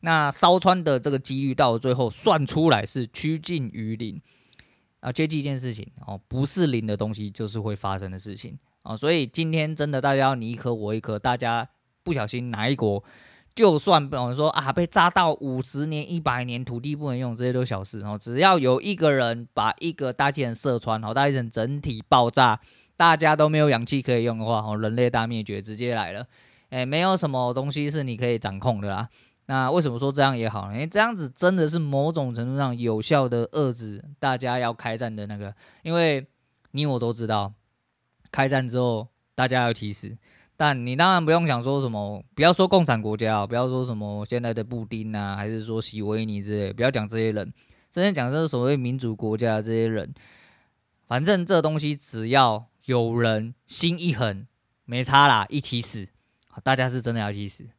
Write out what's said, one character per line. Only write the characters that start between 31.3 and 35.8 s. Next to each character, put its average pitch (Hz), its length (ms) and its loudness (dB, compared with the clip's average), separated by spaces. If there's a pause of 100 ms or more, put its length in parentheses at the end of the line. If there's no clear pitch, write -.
真 185 220 4
的 165 120 4
是 156 100 -2
某 147 340 0
种 139 220 -2
程 117 140 -4
度 131 100 -4
上 131 180 0
有 117 240 0
效 131 300 2
的 120 200 0
遏 143 220 0
制 110 320 -10 (160)
大 135 160 0
家 123 220 -2
要 117 160 -2
开 113 240 -6
战 117 180 -6
的 104 120 -8
那 104 100 -8
个， 101 160 -10 (300)